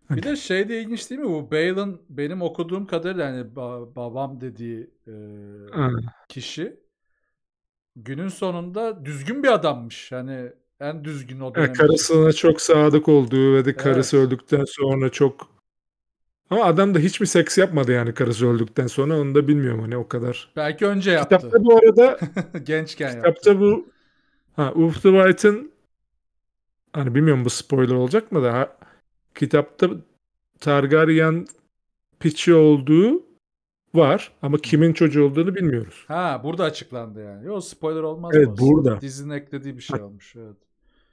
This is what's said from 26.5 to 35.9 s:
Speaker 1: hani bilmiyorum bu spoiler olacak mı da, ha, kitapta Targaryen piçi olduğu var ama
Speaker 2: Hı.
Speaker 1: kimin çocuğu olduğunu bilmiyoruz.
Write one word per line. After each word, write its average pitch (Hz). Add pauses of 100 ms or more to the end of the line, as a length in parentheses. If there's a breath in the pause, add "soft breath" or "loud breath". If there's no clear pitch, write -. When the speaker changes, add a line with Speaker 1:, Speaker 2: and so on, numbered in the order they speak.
Speaker 1:
hani 131
bilmiyorum 143
bu -
spoiler 127
olacak 127
mı 160
da, 120
ha, 127 (580 soft breath)
kitapta 156 (720)
Targaryen 160 (760)
piçi 170
olduğu 156 (720)
var 160 (100)
ama 147
Speaker 2:
Hı. 151
Speaker 1:
kimin 160
çocuğu 147
olduğunu 165
bilmiyoruz. 127